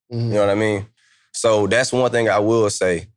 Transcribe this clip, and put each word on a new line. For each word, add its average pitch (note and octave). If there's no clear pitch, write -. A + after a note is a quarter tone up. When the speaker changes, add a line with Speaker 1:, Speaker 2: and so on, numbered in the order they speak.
Speaker 1:
Mm-hmm. A#2
Speaker 2:
You A2
know G#2
what G2+
I G2
mean? G#2
So G#2+
that's A#2
one B2
thing A2+
I G2+
will A2
say. F2+